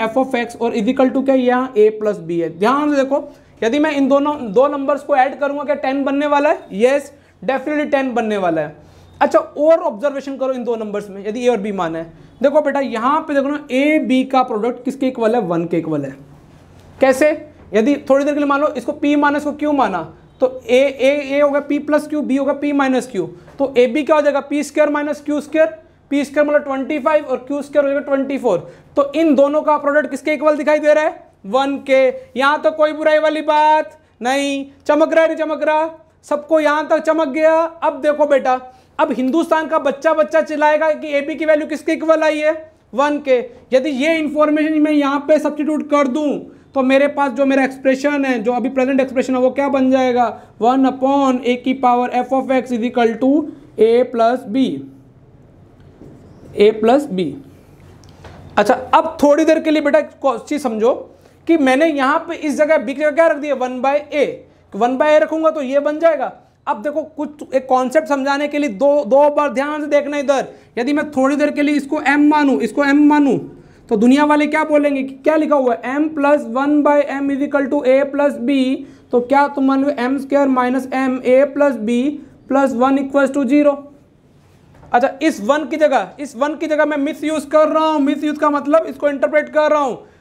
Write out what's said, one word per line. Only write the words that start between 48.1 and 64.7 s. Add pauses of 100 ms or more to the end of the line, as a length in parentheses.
है,
जो
अभी
प्रेजेंट
एक्सप्रेशन
है,
वो
क्या
बन
जाएगा? (340)
वन
upon
a
की
power
f
of
x
is
equal
to (500)
a (220)
plus
b, (1900)
a
plus
b। (1300)
अच्छा,
अब
थोड़ी
देर
के
लिए
बेटा
एक
चीज़
समझो (540)
कि
मैंने
यहाँ (100)
पे
इस
जगह
बी
की
जगह
क्या
रख
दिया?
वन
by (180)
a। (460)